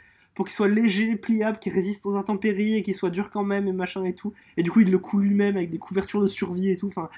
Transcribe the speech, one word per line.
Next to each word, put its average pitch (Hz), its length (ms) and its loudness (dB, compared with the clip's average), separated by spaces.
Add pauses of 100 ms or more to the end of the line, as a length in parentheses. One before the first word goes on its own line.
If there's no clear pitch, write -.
(340)
pour 190 120 -4
qu'il - 80 -12
soit 208 140 2
léger, 220 480 2
pliable, 214 420 0
qu'il 185 140 -6
résiste 190 340 -2
aux 202 100 -2
intempéries 208 600 0
et 208 60 0
qu'il 196 120 -4
soit 185 160 -2
dur 185 200 -4
quand 208 140 -4
même 202 240 -2
et 185 40 0
machin 185 320 -4
et 185 100 -2
tout. 202 180 -8 (240)
Et 170 60 2
du 175 80 0
coup, 220 100 6
il 190 100 6
le 180 80 6
coud 196 240 0
lui-même 202 360 2
avec 170 100 -2
des 165 100 -6
couvertures 196 440 -2
de 196 40 6
survie 185 440 -2
et 180 80 0
tout. 202 80 -6
Enfin, 175 320 -6